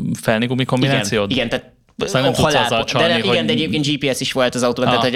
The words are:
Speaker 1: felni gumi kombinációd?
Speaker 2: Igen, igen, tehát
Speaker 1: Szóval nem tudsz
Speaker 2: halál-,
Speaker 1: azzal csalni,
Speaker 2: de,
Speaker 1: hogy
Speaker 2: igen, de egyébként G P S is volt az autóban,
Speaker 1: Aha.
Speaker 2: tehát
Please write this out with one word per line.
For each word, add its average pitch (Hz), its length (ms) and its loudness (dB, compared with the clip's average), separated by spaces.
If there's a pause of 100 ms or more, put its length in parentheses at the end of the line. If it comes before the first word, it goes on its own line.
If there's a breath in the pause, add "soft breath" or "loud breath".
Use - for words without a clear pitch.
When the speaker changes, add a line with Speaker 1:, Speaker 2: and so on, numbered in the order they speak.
(200)
Speaker 1:
felni 113 260 0
gumi 127 180 -2
kombinációd? 123 680 0
Speaker 2:
Igen, 117 160 -2
igen, - 20 -6 (120)
tehát - 180 -20 (280)
Speaker 1:
Szóval 127 160 0
nem 135 100 2
tudsz - 120 2
Speaker 2:
halál-, 147 200 2
Speaker 1:
azzal 113 200 0
csalni, - 220 0
Speaker 2:
de, 170 80 2
Speaker 1:
hogy - 100 0
Speaker 2:
igen, 156 220 0
de 160 60 0
egyébként 156 340 -2
G 147 120 -2
P 139 180 0
S - 40 -6
is 131 120 -4
volt 123 220 0
az 123 80 -2
autóban, 123 300 0
Speaker 1:
Aha. 120 80 2
Speaker 2:
tehát 123 160 2